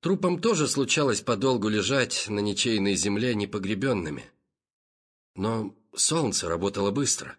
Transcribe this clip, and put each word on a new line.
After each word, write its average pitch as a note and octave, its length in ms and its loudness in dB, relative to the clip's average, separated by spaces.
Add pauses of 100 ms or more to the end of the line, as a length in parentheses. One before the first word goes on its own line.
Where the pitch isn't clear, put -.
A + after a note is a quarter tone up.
трупам F3+ 380 0
тоже E3+ 260 2
случалось C3+ 540 2
подолгу A#2 480 2
лежать G#2+ 580 0
на G#2 120 -2
ничейной G2+ 560 0
земле G#2 400 0
непогребёнными. G2 960 -2 (1040)
Но G#2+ 380 -4 (220)
солнце C3 540 0
работало G2 420 0
быстро. - 480 -2